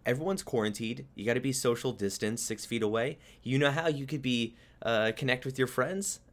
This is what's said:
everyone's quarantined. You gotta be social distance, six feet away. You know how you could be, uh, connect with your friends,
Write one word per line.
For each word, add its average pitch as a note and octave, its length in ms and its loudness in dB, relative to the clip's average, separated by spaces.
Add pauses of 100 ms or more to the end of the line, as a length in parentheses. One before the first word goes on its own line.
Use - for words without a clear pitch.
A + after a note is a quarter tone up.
everyone's D#3+ 380 0
quarantined. A2+ 640 0 (100)
You G2 100 -6
gotta A#2+ 140 2
be C3+ 120 0
social B2 400 2
distance, G#2+ 520 -2
six A2 200 -6
feet A#2 200 -2
away. A2+ 340 0 (240)
You B2+ 160 0
know C#3+ 140 6
how E3 160 0
you C#3 180 0
could C#3 160 -4
be, A#2+ 340 0 (280)
uh, A2+ 320 2
connect B2 300 0
with C3 120 -6
your C3 100 4
friends, F#3 520 -2 (140)